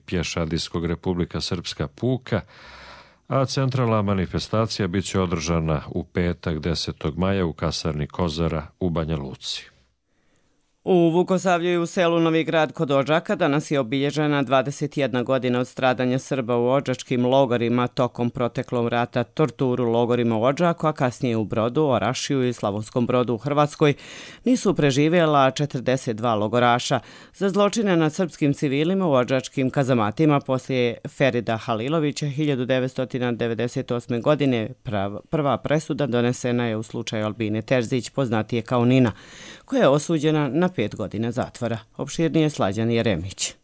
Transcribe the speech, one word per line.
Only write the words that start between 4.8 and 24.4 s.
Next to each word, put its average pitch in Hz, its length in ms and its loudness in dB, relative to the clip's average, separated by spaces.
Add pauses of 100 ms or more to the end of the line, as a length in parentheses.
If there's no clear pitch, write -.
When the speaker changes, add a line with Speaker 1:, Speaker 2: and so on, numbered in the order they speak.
Speaker 1:
bit 90 160 -2
će - 160 -2
održana 82 600 0 (100)
u 85 140 -6
petak, 87 540 -2
desetog 78 600 -4
maja, 95 280 0
u 78 60 -2
kasarni 76 540 -4
Kozara 82 560 -2 (180)
u 92 100 -2
Banja 80 260 -2
Luci. - 540 -10 (1160)
Speaker 2:
U 170 240 6
Vukosavlju 175 640 2
i 175 60 2
u 170 80 0
selu 170 340 2
Novi 160 240 2
Grad 156 280 0
kod 147 180 -4
Odžaka 147 440 2
danas 147 360 0
je 143 100 2
obilježena 139 640 0
dvadeset 135 540 0
jedna 127 260 0
godina 123 380 0
od 127 80 -2
stradanja 127 500 0
Srba 123 380 -2
u 120 120 2
odžačkim 127 580 0
logorima 123 600 2
tokom 120 440 -2
proteklog 120 580 -2
rata. 120 360 -2
Torturu 127 600 0
u 117 60 2
logorima 117 460 2
u 107 60 0
Odžaku, 160 440 2
a 156 60 0
kasnije 123 440 -2
u 110 80 0
Brodu, 120 400 0
Orašiju 123 640 0
i 123 40 -2
Slavonskom 110 540 -2
Brodu 123 280 2
u 110 40 -4
Hrvatskoj 147 560 2 (500)